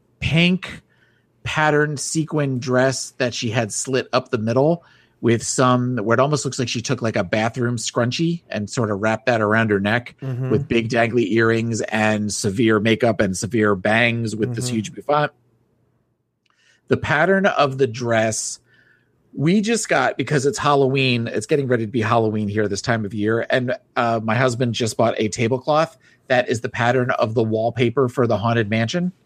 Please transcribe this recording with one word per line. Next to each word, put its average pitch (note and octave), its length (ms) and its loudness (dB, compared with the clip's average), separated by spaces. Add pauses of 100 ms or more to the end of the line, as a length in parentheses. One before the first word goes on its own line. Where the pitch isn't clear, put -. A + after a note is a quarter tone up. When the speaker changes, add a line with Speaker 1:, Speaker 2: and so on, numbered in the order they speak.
(200)
Speaker 1:
pink F3 640 0 (600)
patterned D3+ 560 0
sequin D3 640 -2
dress B2+ 580 0
that B2 160 -2
she A#2 160 -4
had A2 220 -2
slit C3 400 -4
up C3 180 -2
the A#2 80 -2
middle C3 460 2 (380)
with A#2 200 2
some, B2+ 560 0
where A2 160 0
it A#2 60 4
almost C#3+ 260 2
looks B2+ 120 -8
like A#2+ 100 -2
she B2 120 -4
took, B2 220 -4
like, A2+ 140 -2
a G#2 80 0
bathroom A#2 520 -2
scrunchie C3 720 -2
and G#2 220 -6
sort A2+ 200 -2
of G2+ 120 -2
wrapped A2 240 0
that A#2 160 2
around G#2+ 280 2
her G2+ 100 4
neck A2 420 -2
Speaker 2:
Mm-hmm. C3 280 -6
Speaker 1:
with - 160 0
big A#2 220 0
dangly A#2 440 0
earrings A2+ 500 2
and G#2+ 500 0
severe A2 480 2
makeup A2+ 400 2
and F#2+ 160 0
severe G#2 380 0
bangs A2+ 600 0
with G#2+ 200 -2
this B2 140 -4
Speaker 2:
Mm-hmm. B2 60 -4
Speaker 1:
huge G#2 200 -4
bouffant. D3 380 -2 (1600)
The - 80 2
pattern F3 480 2
of C#3 320 2
the C3+ 100 2
dress, A2+ 720 -2 (720)
we E3+ 260 2
just G#3+ 300 -2
got, C3+ 260 0
because C3+ 300 0
it's C#3+ 120 0
Halloween, C3 720 2
it's G#2+ 180 -4
getting D3 200 0
ready A#2+ 180 0
to G#2 80 -8
be B2 80 0
Halloween A2 480 0
here G#2 180 0
this G2 140 -4
time A2+ 240 -2
of G2 80 -8
year, A2 380 0
and, B2 260 0 (200)
uh, A#2 260 0
my A2 140 0
husband B2 360 0
just A2 240 -4
bought A2+ 220 2
a A2 100 0
tablecloth C3 680 -2 (300)
that B2+ 200 2
is A#2 140 0
the B2+ 80 -6
pattern B2 400 0
of A2 240 -2
the A#2 80 2
wallpaper A#2+ 640 0
for B2 180 0
the A2 120 2
Haunted A2+ 320 0
Mansion. A#2 420 -2 (140)